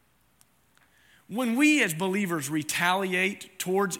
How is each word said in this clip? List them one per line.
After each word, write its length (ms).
When 260
we 300
as 100
believers 560
retaliate 1080
towards 400